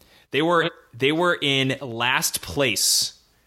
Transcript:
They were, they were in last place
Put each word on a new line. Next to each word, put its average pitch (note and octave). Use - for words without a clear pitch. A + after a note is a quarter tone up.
They C#3
were, E3
they C3
were E3+
in C3+
last B2+
place -